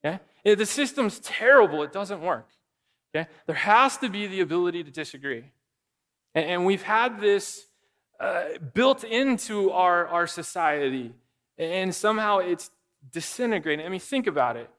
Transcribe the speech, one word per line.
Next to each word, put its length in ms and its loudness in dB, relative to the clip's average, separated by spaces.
Okay? 160 -4
If 140 6
the 80 0
system's 540 -2
terrible, 640 4
it 100 -6
doesn't 300 -8
work. 260 -4
Okay? 140 -4
There 100 -4
has 440 4
to 100 -4
be 180 -4
the 140 -4
ability 440 0
to 60 -16
disagree. 540 -8
And, 120 0
and 200 0
we've 160 0
had 380 0
this, 460 0
uh, 400 -4
built 320 2
into 680 0
our, 380 2
our 180 0
society, 840 -2
and 360 -2
somehow 440 2
it's 320 -2
disintegrating. 720 -2
I 60 -10
mean, 100 -6
think 260 -2
about 300 0
it. 220 -12